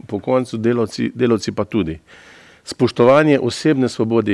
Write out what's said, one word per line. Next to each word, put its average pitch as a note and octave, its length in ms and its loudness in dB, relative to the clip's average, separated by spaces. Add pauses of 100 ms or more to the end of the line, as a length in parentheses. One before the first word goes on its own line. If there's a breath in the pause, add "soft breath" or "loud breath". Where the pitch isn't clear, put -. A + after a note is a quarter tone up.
po G2+ 120 -6
koncu, B2+ 380 -2
delavci, A2+ 580 -2
delavci A#2 360 0
pa G#2 140 -4
tudi. D#2+ 340 -4 (640 loud breath)
Spoštovanje C3+ 760 2
osebne B2+ 500 0
svobode A2+ 440 0